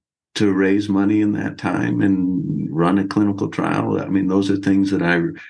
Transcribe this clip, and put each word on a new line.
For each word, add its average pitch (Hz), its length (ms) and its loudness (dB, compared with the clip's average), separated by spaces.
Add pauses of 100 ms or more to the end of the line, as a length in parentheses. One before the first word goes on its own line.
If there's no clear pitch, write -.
(340)
to 101 180 2
raise 98 380 2
money 101 320 2
in 104 100 2
that 107 240 -4
time 104 460 -2
and 92 680 0
run 87 280 2
a 98 80 0
clinical 101 420 0
trial. 98 500 -2
I - 100 -6
mean, 95 180 0
those 98 240 2
are 98 60 0
things 98 340 2
that 92 120 0
I 85 200 2 (280)